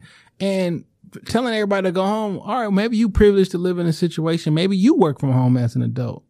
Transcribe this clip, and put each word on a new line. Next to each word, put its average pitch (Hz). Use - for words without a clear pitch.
and 185
telling 233
everybody 202
to 175
go 190
home, 208
all 233
right, 208
maybe 214
you 220
privileged 196
to 180
live 180
in 170
a 165
situation. 160
Maybe 190
you 220
work 170
from 139
home 127
as 120
an 123
adult. 117